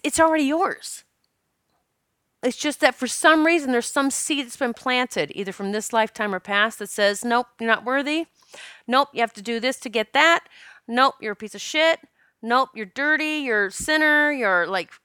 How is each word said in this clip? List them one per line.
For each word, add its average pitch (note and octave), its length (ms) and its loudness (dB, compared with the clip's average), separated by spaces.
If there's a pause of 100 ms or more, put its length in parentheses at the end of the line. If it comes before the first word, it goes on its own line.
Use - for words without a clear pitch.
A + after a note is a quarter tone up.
it's D4+ 160 0
already D#4+ 240 4
yours. - 600 -4 (1400)
It's B3 120 0
just D4 240 -4
that C#4 140 4
for B3+ 140 -4
some D#4 360 4
reason, D#4 280 2
there's A#3+ 180 0
some C#4 220 0
seed C#4 340 -4
that's A#3+ 100 -16
been A#3+ 160 -2
planted, B3 600 -2
either G3 160 -6
from G3 220 -6
this G#3 200 -6
lifetime A3 400 0
or F#3 60 -2
past, G#3 400 -2
that G3+ 100 -10
says, G3+ 360 0
"Nope, A#3+ 240 0 (100)
you're A3+ 100 -2
not G#3+ 160 2
worthy. C#4+ 420 -2 (600)
Nope, C4+ 260 2
you - 100 -4
have A#3 100 -2
to G3+ 100 -20
do A#3 160 -4
this B3+ 220 -4
to - 80 -8
get A3 240 -2
that. D#4+ 320 4 (420)
Nope, B3+ 340 2
you're G#3+ 120 -6
a G3 40 -12
piece G#3+ 200 -14
of G3+ 40 -14
shit. D#4+ 380 0 (420)
Nope, B3 360 2
you're G#3+ 100 -10
dirty, D4+ 520 -2
you're A3 280 0
a F#3+ 60 -6
sinner, D4+ 580 2
you're," G3 380 0
like, F3+ 240 -4 (120)